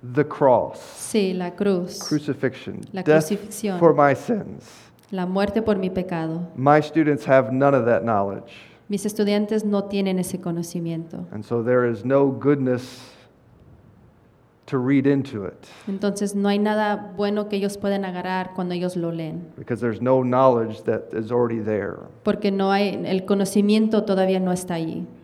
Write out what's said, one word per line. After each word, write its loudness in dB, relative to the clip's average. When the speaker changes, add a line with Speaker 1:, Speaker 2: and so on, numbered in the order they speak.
Speaker 1:
The 4
cross. 4
Speaker 2:
Sí, -2
la -4
cruz. -2
Speaker 1:
Crucifixion. -4
Speaker 2:
La -6
Speaker 1:
Death 4
Speaker 2:
crucifixión. -4
Speaker 1:
for 8
my 6
sins. -6
Speaker 2:
La -4
muerte 0
por 2
mi -2
pecado. -4
Speaker 1:
My 4
students 0
have 4
none 4
of 2
that 2
knowledge. -2
Speaker 2:
Mis -4
estudiantes 0
no 0
tienen -2
ese -4
conocimiento. -6
Speaker 1:
And -12
so -2
there 4
is -4
no 4
goodness 0
to -2
read 4
into 0
it. -12
Speaker 2:
Entonces -4
no 0
hay 2
nada 0
bueno -2
que -4
ellos -2
puedan -2
agarrar -6
cuando -4
ellos -2
lo -2
leen. -8
Speaker 1:
Because -6
there's -2
no 4
knowledge 4
that -2
is -4
already 0
there. -2
Speaker 2:
Porque 0
no 0
hay, 0
el -2
conocimiento 2
todavía 2
no 0
está -4
allí. -6